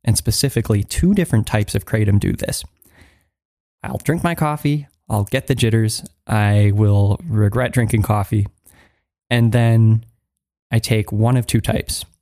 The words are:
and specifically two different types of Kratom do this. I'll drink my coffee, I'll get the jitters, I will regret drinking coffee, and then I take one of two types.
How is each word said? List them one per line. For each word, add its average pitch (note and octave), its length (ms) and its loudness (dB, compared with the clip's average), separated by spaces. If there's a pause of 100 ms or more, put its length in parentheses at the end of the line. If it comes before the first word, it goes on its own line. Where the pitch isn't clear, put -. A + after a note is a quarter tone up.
and - 120 0
specifically A2+ 680 -2
two - 280 0
different D#3+ 340 0
types G#2+ 280 -2
of G#2+ 100 -4
Kratom G#2+ 340 0
do F#2+ 140 0
this. - 320 -6 (1160)
I'll - 160 -8
drink - 260 -4
my E3+ 100 -2
coffee, D3 520 -2 (240)
I'll G#2 140 0
get - 240 -4
the C3+ 60 2
jitters, A2+ 480 0 (240)
I G#2 480 2
will G2+ 520 2
regret A2+ 460 0
drinking A2+ 300 0
coffee, G#2 440 0 (840)
and A#2 240 2
then A2+ 540 4 (640)
I A#2 80 0
take A2 340 -2
one A2+ 240 2
of A#2+ 100 -2
two - 140 0
types. - 460 -6 (160)